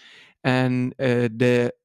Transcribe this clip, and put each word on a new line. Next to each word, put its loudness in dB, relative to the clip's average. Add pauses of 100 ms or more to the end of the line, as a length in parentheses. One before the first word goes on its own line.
(440)
and, 0
uh, 0
the 2 (120)